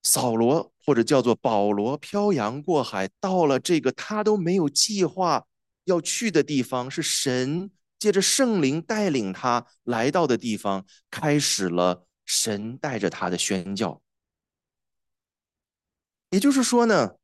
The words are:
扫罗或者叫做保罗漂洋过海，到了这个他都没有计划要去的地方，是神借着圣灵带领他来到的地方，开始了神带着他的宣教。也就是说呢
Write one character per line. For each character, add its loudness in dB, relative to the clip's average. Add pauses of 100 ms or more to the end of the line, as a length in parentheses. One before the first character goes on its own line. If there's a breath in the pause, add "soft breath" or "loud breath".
扫 0
罗 2
或 0
者 4
叫 4
做 2
保 0
罗 -2
漂 -2
洋 -2
过 2
海， -4 (120)
到 2
了 4
这 0
个 2
他 -6
都 2
没 0
有 2
计 0
划 0 (380)
要 2
去 -4
的 4
地 0
方， -4
是 -6
神 -2 (280)
借 0
着 2
圣 2
灵 2
带 -2
领 -2
他 -2 (180 soft breath)
来 0
到 2
的 2
地 -4
方， -4 (240 soft breath)
开 0
始 -2
了 0 (180)
神 -4
带 -4
着 0
他 -6
的 -2
宣 -4
教。 -4 (2250)
也 2
就 4
是 2
说 2
呢 2